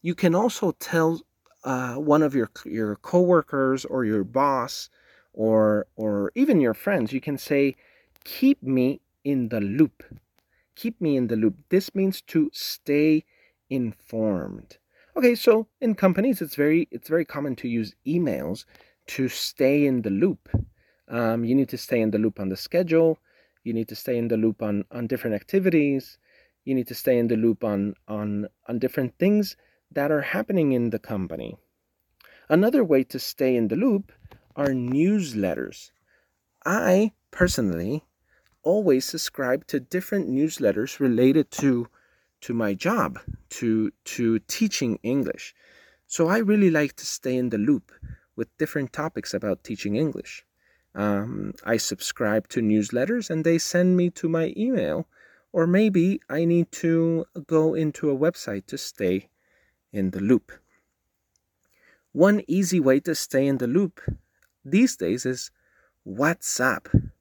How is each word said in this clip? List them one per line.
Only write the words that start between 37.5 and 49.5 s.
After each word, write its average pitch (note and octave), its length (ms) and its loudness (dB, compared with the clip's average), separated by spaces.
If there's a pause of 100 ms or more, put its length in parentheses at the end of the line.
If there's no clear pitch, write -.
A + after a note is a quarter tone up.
always F3 400 2
subscribe - 640 -4
to C#3+ 120 -2
different F3+ 500 -4
newsletters C3 720 0
related C3 520 4
to, B2 360 0 (540)
to - 120 -8
my G#2+ 200 0
job, E3 460 -2 (300)
to, A2 420 -2 (140)
to A2+ 420 -2
teaching C#3 540 -2
English. - 540 -4 (520)
So E3 200 -2
I G3 100 2
really G#3 320 4
like D3 280 0
to - 80 -14
stay - 300 -4
in B2+ 140 0
the A2 80 -2
loop A#2 340 0 (440)
with - 220 -8
different D3 360 -6
topics D3+ 400 -8
about G2 300 -4